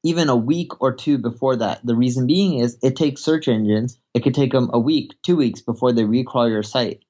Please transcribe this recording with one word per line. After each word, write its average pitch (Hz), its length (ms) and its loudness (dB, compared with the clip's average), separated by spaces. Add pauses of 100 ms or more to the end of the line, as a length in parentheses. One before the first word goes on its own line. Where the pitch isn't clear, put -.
even 165 240 0
a 127 80 2
week 160 440 -2
or 127 140 0
two 143 240 0
before 120 380 -2
that. 110 280 -4
The 120 120 0
reason 123 320 0
being 170 320 2
is 120 240 -2
it 131 100 2
takes 143 300 -2
search 156 240 0
engines, 110 500 0 (160)
it 120 80 0
could 135 120 0
take 135 180 2
them 123 200 0
a 120 60 2
week, 143 360 0 (100)
two 175 120 2
weeks 127 240 0
before 123 320 0
they 117 120 2
recrawl 117 440 0
your 110 140 0
site. 113 480 -4